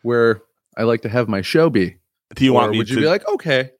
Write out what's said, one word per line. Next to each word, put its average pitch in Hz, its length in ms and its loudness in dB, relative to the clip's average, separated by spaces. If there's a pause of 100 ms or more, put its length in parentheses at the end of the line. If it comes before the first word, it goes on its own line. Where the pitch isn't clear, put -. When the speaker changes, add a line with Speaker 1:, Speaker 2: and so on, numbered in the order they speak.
Speaker 1:
where 117 400 0 (360)
I 113 60 -2
like 117 180 0
to 117 60 -8
have 113 200 -2
my 98 140 -4
show 160 280 2
be"? 95 260 -2 (380)
Speaker 2:
Do 131 100 0
you 131 80 4
Speaker 1:
Or - 20 2
Speaker 2:
want 117 180 2
me 113 60 -2
Speaker 1:
would 104 100 -4
you 131 80 -4
Speaker 2:
to 110 60 0
Speaker 1:
be 156 60 2
like, 202 200 -2
"Okay"? 135 520 -2